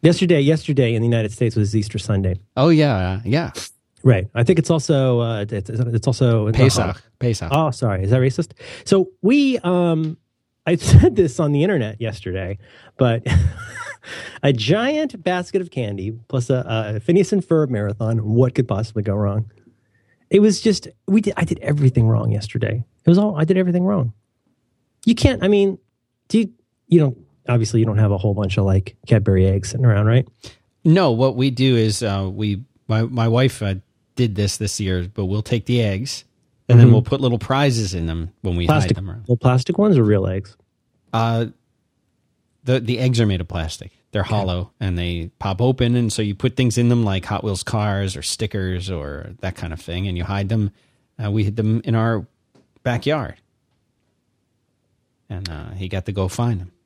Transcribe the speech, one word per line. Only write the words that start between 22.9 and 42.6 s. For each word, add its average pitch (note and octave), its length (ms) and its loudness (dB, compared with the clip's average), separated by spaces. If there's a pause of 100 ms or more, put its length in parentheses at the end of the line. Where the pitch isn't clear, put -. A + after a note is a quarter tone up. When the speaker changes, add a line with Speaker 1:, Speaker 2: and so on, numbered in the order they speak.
Speaker 1:
It - 40 4
was F3 80 6
all, G#3 180 0
I D#3 80 0
did F#3 140 2
everything F3+ 280 0
wrong. F3 280 -2 (920)
You A#3 100 4
can't, A#3 280 2
I F#3+ 40 2
mean, G3 320 2 (480)
do A3 120 2
you, G#3 120 -2 (360)
you E3+ 120 6
don't, C3+ 180 0 (300)
obviously A#2 320 2
you A2 60 4
don't G#2+ 140 0
have G#2+ 120 4
a G2+ 60 0
whole G2+ 160 0
bunch G2 240 -2
of, G2 80 2
like, F#2+ 300 0 (100)
Cadbury G2 400 2
eggs F#2+ 240 0
sitting B2+ 160 -2
around, G#2+ 220 2
right? B2 200 2 (560)
Speaker 2:
No, E3 280 4
what A#2+ 240 0
we C3 160 0
do B2+ 240 2
is, A2 260 0
uh, G2 320 -2
we, G#2 300 -4 (240)
my, A2 160 0
my A#2+ 240 -2
wife, B2+ 340 0
uh, G2 140 -2 (400)
did A#2 180 0
this G2+ 240 -2
this - 220 -6
year, F#2 340 -2
but G2+ 120 -6
we'll G#2 180 -4
take A#2+ 240 -4
the B2 160 0
eggs G#2 400 -6 (440)
and B2 120 8
Speaker 1:
Mm-hmm. B2+ 80 12
Speaker 2:
then B2 60 8
we'll G#2+ 100 6
put C#3 180 -2
little A#2+ 160 0
prizes A#2+ 560 0
in E2+ 140 -4
them E2 240 -6 (100)
when F2+ 140 -2
we F2 100 0
Speaker 1:
Plastic, C3+ 320 2
Speaker 2:
hide F#2 60 -10
them F#2+ 80 -10
around. G#2+ 120 -12
Speaker 1:
little A#2+ 140 0
plastic B2+ 400 0
ones G3+ 220 2
or A#2 40 4
real G#2 220 2
eggs? F#2+ 320 -6 (560)
Speaker 2:
Uh, A#2 340 0 (1160)